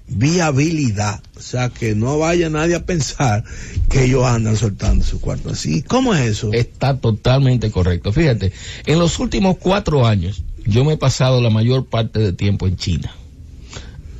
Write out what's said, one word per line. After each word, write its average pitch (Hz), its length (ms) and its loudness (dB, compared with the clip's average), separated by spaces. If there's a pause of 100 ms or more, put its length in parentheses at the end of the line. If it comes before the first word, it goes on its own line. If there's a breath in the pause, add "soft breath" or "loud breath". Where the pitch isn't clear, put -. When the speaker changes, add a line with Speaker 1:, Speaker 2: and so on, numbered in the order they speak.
Speaker 1:
viabilidad. 143 1120 0 (140)
O - 40 -20
sea, 123 300 -4
que 110 240 -4
no 127 240 0
vaya 165 320 0
nadie 160 240 0
a 170 120 -4
pensar 123 580 -2 (460 loud breath)
que 131 140 4
ellos 127 200 4
andan 113 320 2
soltando 95 480 2
su - 160 -2
cuarto - 300 -4
así. 156 320 -2
¿Cómo 247 320 2
es 147 80 2
eso? 107 300 -2
Speaker 2:
Está 127 460 0
totalmente 123 720 2
correcto. 90 420 0
Fíjate, 120 400 2 (340 loud breath)
en 156 120 2
los 170 200 2
últimos 208 400 0
cuatro 170 480 2
años, 98 380 0 (220)
yo 117 180 4
me 156 100 2
he - 40 -2
pasado 131 420 2
la 117 100 2
mayor 123 360 2
parte 113 320 -2
del 101 180 0
tiempo 101 300 0
en 90 100 0
China, - 360 -4 (1080 loud breath)